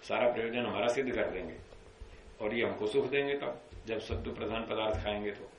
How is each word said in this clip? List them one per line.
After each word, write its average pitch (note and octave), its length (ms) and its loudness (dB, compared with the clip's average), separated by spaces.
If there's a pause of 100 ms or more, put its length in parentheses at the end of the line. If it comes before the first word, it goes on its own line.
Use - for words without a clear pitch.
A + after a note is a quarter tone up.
सारा A2+ 240 6
प्रयोजन A#2 340 0
हमारा G#2 200 2
सिद्ध B2+ 280 2
कर G#2 160 2
देंगे F#2 240 -6 (840)
और A2 140 0
ये A#2 100 4
हमको G#2 220 0
सुख B2+ 240 4
देंगे C#3+ 240 2
तब, C3 260 -4 (260)
जब A2 120 -2
सत्व - 320 -4
प्रधान A2+ 320 -2
पदार्थ A2 420 0
खाएंगे G#2 260 0
तो। - 280 -10